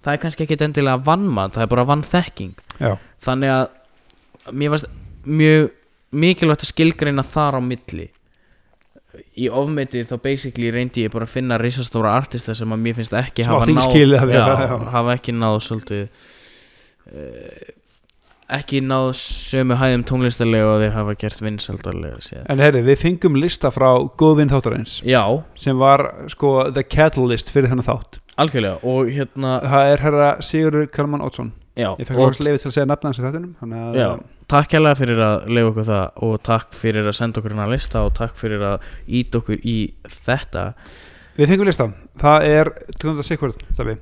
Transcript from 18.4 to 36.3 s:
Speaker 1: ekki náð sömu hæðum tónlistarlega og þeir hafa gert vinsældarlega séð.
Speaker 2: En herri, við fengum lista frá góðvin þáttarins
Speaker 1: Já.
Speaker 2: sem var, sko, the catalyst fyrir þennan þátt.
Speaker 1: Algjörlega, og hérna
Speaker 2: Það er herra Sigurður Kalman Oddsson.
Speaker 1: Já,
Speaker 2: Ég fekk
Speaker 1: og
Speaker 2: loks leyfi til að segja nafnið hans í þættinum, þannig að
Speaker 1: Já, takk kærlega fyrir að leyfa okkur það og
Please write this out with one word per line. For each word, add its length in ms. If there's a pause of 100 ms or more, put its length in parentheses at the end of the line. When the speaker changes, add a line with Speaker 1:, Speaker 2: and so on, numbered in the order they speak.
Speaker 1:
ekki 320
náð 280 (100)
sömu 580
hæðum 280
tónlistarlega 680
og 100
þeir 140
hafa 220
gert 260
vinsældarlega 800
séð. 240
Speaker 2:
En 120
herri, 240
við 200
fengum 340
lista 340
frá 200 (260)
góðvin 320
þáttarins 540
Speaker 1:
Já. 220 (280)
Speaker 2:
sem 240
var, 300 (220)
sko, 440
the 120
catalyst 680
fyrir 180
þennan 160
þátt. 360 (160)
Speaker 1:
Algjörlega, 480
og 260
hérna 500
Speaker 2:
Það 320
er 60
herra 300 (120)
Sigurður 520
Kalman 280
Oddsson. 320 (240)
Speaker 1:
Já, 180
Speaker 2:
Ég 140
fekk 100
Speaker 1:
og 80
Speaker 2:
loks 140
leyfi 180
til 120
að 40
segja 120
nafnið 180
hans 140
í 40
þættinum, 320
þannig 240
að 160
Speaker 1:
Já, 120 (420)
takk 200
kærlega 300
fyrir 200
að 260
leyfa 240
okkur 180
það 360
og 100 (100)